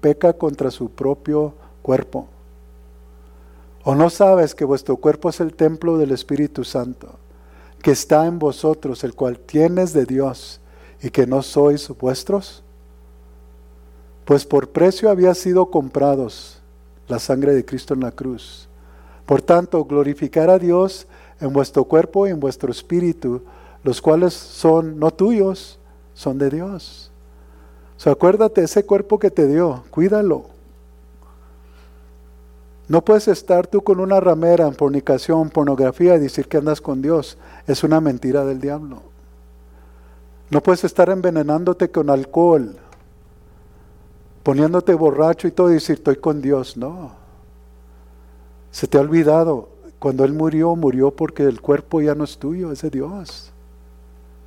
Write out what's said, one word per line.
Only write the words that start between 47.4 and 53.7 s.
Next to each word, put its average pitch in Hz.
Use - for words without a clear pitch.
Se -
te 147
ha 139
olvidado. 156
Cuando 135
Él 139
murió, 156
murió 135
porque 151
el 127
cuerpo 147
ya 151
no 151
es -
tuyo, 165
es 135
de 156
Dios. 156